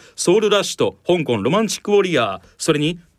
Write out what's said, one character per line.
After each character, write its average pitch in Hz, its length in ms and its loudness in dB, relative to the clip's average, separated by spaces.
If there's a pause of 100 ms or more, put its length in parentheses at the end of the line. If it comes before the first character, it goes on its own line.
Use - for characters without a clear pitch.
(160)
ソ 175 200 2
ウ 220 40 2
ル 208 80 2
ラ 202 120 2
ッ - 20 -2
シ - 140 -8
ュ - 20 -20
と 107 180 -2 (100)
香 170 180 0
港 123 120 -2
ロ 110 140 -2
マ 202 120 0
ン 214 60 -2
チ - 120 -8
ッ - 20 -20
ク 208 100 -4
ウ 208 40 4
ォ 202 40 6
リ 180 180 0
ア 101 180 -2
ー、 - 40 -14 (160)
そ - 160 -2
れ 156 60 0
に 165 200 -2 (200)